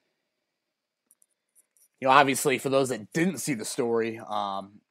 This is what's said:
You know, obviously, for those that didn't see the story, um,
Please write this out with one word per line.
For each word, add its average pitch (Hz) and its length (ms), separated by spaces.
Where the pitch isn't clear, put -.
You 131 80
know, 131 60
obviously, 135 440
for 139 120
those 135 180
that 107 240
didn't 165 260
see 147 160
the 107 100
story, 113 640
um, 101 540